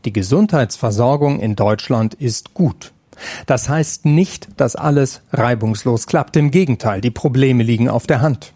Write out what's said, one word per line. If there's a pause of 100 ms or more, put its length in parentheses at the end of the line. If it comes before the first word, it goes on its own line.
die
Gesundheitsversorgung
in
Deutschland
ist
gut. (540)
Das
heißt
nicht,
dass
alles (100)
reibungslos
klappt.
Im
Gegenteil,
die
Probleme
liegen
auf
der
Hand.